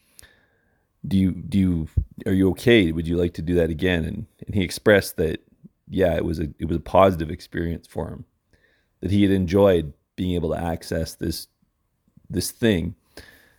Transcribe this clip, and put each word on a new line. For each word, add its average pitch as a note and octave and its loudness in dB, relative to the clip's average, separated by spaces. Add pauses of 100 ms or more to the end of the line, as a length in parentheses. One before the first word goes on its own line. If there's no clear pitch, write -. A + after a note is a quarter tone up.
(1080)
do D#2 0
you, F#2+ 4
do F2 -4
you, F2 0 (360)
are G#2 -2
you F#2+ 4
okay? G#2 4
Would D#2+ -4
you E2+ -2
like F2 0
to - -8
do E2+ -2
that E2 2
again?" E2 0
And, G#2 -8 (180)
and A2 -12
he G#2 0
expressed - 2
that, D#2+ -2 (440)
yeah, F2+ 2
it D#2+ -2
was E2 -4
a, D#2+ -4 (120)
it E2+ -6
was E2+ -2
a D#2+ -4
positive F2+ 2
experience E2+ -8
for - -10
him, - -14 (760)
that F2+ -4
he G2+ 4
had F#2+ 4
enjoyed F#2 2 (220)
being F2+ -4
able E2 -2
to D#2 -4
access E2 -6
this, - -8 (840)
this - -4
thing F2+ 0 (640)